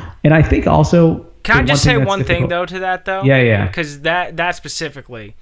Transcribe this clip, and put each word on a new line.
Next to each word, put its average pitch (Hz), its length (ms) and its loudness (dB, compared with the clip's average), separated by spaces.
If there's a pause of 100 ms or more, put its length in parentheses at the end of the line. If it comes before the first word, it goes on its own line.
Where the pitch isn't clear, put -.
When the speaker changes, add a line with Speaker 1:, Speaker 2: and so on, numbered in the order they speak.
(240)
Speaker 1:
and 151 100 4
I 160 80 6
think - 260 2
also 160 580 4 (180)
Speaker 2:
Can 226 140 2
I 262 40 2
Speaker 1:
the 247 60 0
Speaker 2:
just 269 180 2
Speaker 1:
one 254 80 4
thing - 0 -
Speaker 2:
say 240 40 2
Speaker 1:
that's 220 100 0
Speaker 2:
one 196 120 -2
thing, - 80 -2
Speaker 1:
difficult 175 220 0
Speaker 2:
though, 175 160 -4
to 180 140 -10
that, 185 260 -4
though? 190 180 -4
Speaker 1:
Yeah, 135 180 4
yeah. 104 300 0
Speaker 2:
'Cause 147 300 -8
that, 165 340 -4
that 170 200 -4
specifically, 127 880 -12